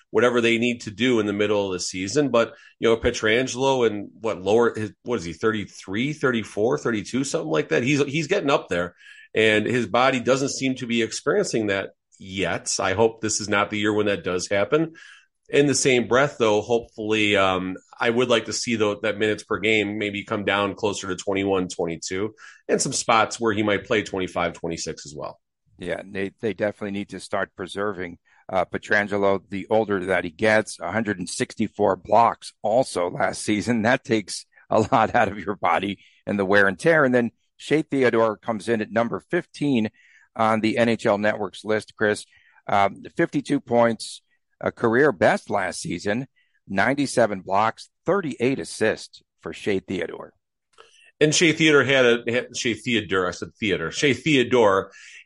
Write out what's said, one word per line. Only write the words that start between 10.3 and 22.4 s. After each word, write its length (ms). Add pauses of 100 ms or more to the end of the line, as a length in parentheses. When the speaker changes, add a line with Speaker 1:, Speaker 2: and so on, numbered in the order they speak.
Speaker 1:
seem 260
to 100
be 160
experiencing 680
that 220 (280)
yet. 600
I 140
hope 280
this 200
is 80
not 220
the 80
year 140
when 140
that 160
does 260
happen. 440 (560)
In 180
the 80
same 320
breath, 320
though, 220
hopefully, 760
um, 400 (220)
I 120
would 180
like 160
to 80
see, 240
though, 260
that 160
minutes 240
per 160
game 400
maybe 260
come 200
down 300
closer 340
to 80
twenty-one, 520
twenty-two, 640 (340)